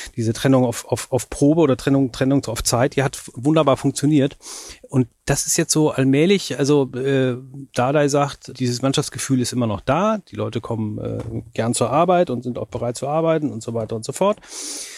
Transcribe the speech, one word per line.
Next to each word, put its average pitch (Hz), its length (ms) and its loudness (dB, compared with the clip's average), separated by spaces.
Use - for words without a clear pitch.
diese 113 180 0
Trennung 131 300 4
auf, 117 220 -4
auf, - 240 -4
auf - 200 -2
Probe 156 320 4
oder 131 140 4
Trennung, 135 360 2
Trennung 135 340 0
auf 110 160 -6
Zeit, 127 340 0
die 135 60 2
hat 135 140 -2
f-, - 180 -16
wunderbar 139 420 4
funktioniert. 143 600 2
Und 127 200 2
das - 220 -2
ist - 100 -2
jetzt 165 160 0
so 151 180 4
allmählich, 143 680 2
also, 143 360 2
äh, 131 420 0
Dardai 143 340 2
sagt, 139 500 -2
dieses 123 240 -2
Mannschaftsgefühl 135 580 0
ist 120 120 -2
immer 120 160 0
noch 101 120 -2
da, 202 380 0
die - 180 -16
Leute 110 240 -4
kommen, 110 380 -4
äh, 110 220 -6
gern 117 200 0
zur - 160 0
Arbeit 175 400 2
und 120 120 -4
sind 123 160 -6
auch 107 80 -6
bereit 120 300 -6
zu 139 100 -8
arbeiten 156 460 0
und 113 100 -10
so 120 100 -8
weiter 113 220 -4
und 110 100 -6
so - 80 -6
fort. 202 260 0